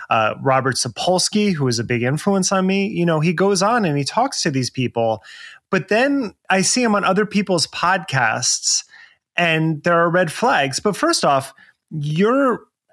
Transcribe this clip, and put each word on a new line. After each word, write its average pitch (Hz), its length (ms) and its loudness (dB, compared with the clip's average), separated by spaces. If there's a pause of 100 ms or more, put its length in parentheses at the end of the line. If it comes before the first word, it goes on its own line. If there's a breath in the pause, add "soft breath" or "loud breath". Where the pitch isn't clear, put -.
Uh, 110 320 2
Robert 131 360 2
Sapolsky, 185 760 0
who 143 160 0
is 113 100 -2
a 117 60 -4
big 117 180 -2
influence 185 500 0
on 190 140 2
me, 196 200 0
you 175 180 -2
know, 165 160 2
he 170 120 2
goes 185 300 2
on 220 220 0
and 147 140 0
he 143 60 -2
talks 247 380 -2
to 170 80 -2
these 131 200 -2
people. 113 520 -2 (480 loud breath)
But 190 180 -2
then 262 460 0 (140)
I 190 140 2
see 247 200 0
him 226 120 2
on 196 100 0
other 202 220 2
people's 196 400 0
podcasts, 131 1160 -2 (520 loud breath)
and 160 460 0
there 175 160 4
are 170 100 4
red 175 240 2
flags. 147 480 0
But 208 160 -2
first 330 280 0
off, 139 280 2 (380 soft breath)
your 202 800 0 (240)